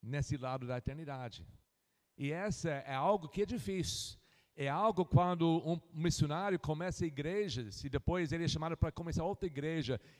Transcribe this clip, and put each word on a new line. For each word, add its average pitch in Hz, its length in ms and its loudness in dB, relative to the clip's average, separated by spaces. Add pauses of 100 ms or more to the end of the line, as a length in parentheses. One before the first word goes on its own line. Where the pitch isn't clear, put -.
nesse 135 360 -2
lado 127 300 -4
da 123 100 -2
eternidade. 135 720 -8 (680)
E 139 160 -2
essa 175 380 -2
é 139 240 -4
algo 160 340 2
que 190 140 -2
é 214 40 2
difícil. 190 760 -4 (360)
É 139 120 -4
algo 180 380 2
quando 170 640 6
um 170 120 2 (140)
missionário 165 640 2
começa 170 460 -2
igrejas 143 800 -2
e 139 60 -6
depois 170 420 0
ele 170 120 0
é 160 40 0
chamado 160 280 0
para 160 160 2
começar 165 320 -2
outra 190 240 0
igreja 147 540 -2 (180)